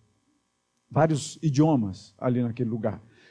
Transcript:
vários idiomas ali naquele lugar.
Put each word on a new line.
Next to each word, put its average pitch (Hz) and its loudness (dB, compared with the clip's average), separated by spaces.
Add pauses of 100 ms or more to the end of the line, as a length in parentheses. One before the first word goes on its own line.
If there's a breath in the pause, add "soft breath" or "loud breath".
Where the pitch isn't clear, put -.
(880)
vários 151 0
idiomas 139 0
ali 123 -2
naquele 117 -4
lugar. 110 -4 (280 soft breath)